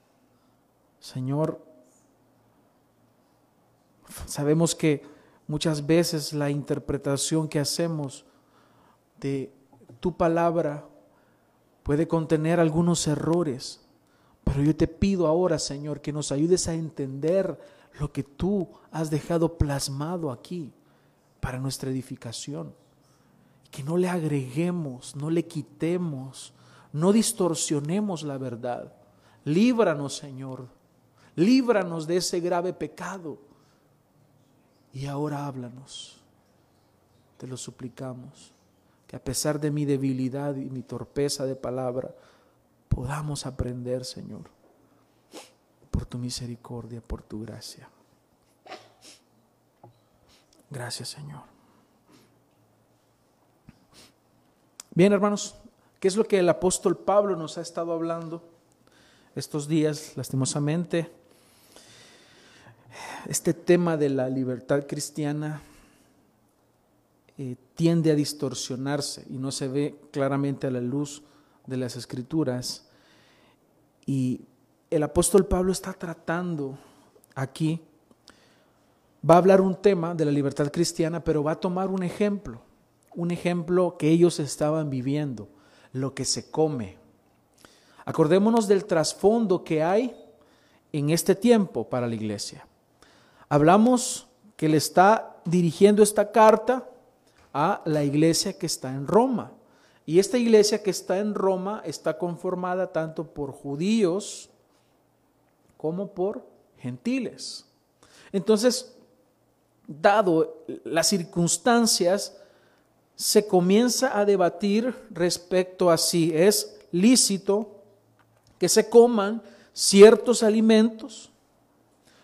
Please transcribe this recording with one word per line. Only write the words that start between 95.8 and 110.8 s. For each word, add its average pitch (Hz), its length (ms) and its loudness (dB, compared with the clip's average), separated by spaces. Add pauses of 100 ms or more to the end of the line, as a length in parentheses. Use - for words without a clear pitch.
esta 208 300 4
carta 220 580 4 (640)
a 151 320 0
la 151 180 0
iglesia 156 540 2
que - 80 -8
está - 240 -6
en 135 180 -6
Roma. 208 460 2 (520)
Y 160 140 4
esta 196 180 2
iglesia 220 460 4
que 196 60 -2
está 185 300 -2
en 208 140 -2
Roma 190 520 -2
está 156 320 -6
conformada 180 720 -4
tanto 160 420 -6
por 139 200 -8
judíos 185 960 -2 (1300)
como 170 340 -6
por 196 340 -4 (320)
gentiles. 208 880 -8 (680)
Entonces, 214 640 0 (880)
dado 170 800 0 (180)